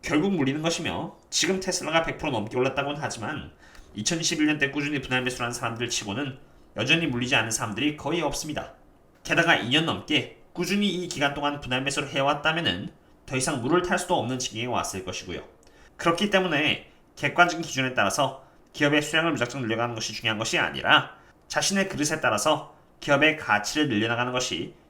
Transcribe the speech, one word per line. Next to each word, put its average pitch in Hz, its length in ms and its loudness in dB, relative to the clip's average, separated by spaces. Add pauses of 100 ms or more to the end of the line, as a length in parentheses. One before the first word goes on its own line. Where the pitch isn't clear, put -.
결국 175 320 2
물리는 147 300 0
것이며, 160 520 -4 (140)
지금 185 300 0
테슬라가 165 420 0
백 151 160 -4
프로 151 140 -4
넘게 113 260 -2
올랐다고는 139 420 0
하지만 120 520 -6 (420)
이천이십일 156 540 0
년 151 100 2
때 135 140 0
꾸준히 143 300 -2
분할 127 220 -2
매수를 123 220 -2
한 120 60 -2
사람들 117 380 -4
치고는 131 500 -4 (360)
여전히 156 320 2
물리지 127 280 0
않은 110 140 2
사람들이 120 480 -2
거의 160 240 -4
없습니다. - 540 -6 (480)
게다가 165 320 4
이 120 160 -2
년 160 160 4
넘게 127 500 -2 (160)
꾸준히 202 340 0
이 175 200 -2
기간 143 260 0
동안 143 260 -2
분할 127 220 -2
매수를 139 280 -2
해왔다면은 147 840 0 (340)
더 131 100 -6
이상 131 280 -2
물을 165 180 4
탈 180 160 0
수도 180 220 -2
없는 123 180 -4
지경에 117 300 -6
왔을 95 360 -2
것이고요. - 380 -8 (540)
그렇기 170 340 0
때문에 156 600 0 (240)
객관적인 160 480 4
기준에 131 320 -2
따라서 107 500 2 (280)
기업의 147 280 4
수량을 160 300 0
무작정 123 320 -2
늘려가는 113 320 -2
것이 107 180 -6
중요한 110 240 -2
것이 147 220 0
아니라, 90 580 4 (300)
자신의 190 420 0
그릇에 147 320 -2
따라서 135 540 2 (240)
기업의 302 380 4
가치를 175 520 2
늘려나가는 117 420 0
것이 113 440 -4 (140)